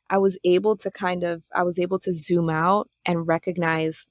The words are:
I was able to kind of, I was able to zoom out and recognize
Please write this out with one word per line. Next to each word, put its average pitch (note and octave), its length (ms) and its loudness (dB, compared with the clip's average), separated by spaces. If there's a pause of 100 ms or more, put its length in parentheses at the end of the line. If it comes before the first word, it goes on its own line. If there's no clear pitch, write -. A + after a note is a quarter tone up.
I F#3+ 80 0
was G3 280 2
able F#3+ 340 4
to G3 120 -8
kind F3+ 320 -4
of, E3+ 200 -4 (120)
I F3 100 2
was F3 140 -2
able F3+ 200 0
to F#3 160 -4
zoom E3+ 340 0
out E3+ 400 2 (160)
and E3+ 240 -2
recognize E3 840 -2